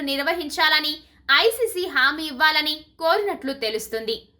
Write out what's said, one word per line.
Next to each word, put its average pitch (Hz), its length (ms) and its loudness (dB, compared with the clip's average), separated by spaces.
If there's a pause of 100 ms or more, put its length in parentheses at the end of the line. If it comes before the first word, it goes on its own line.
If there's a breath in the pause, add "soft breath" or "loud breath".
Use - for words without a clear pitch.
(120)
నిర్వహించాలని 302 800 0 (520 soft breath)
ఐసీసీ 427 400 0 (100)
హామీ 294 280 2
ఇవ్వాలని 302 520 2 (240)
కోరినట్లు 330 540 0 (120)
తెలుస్తుంది. 220 500 -6 (240)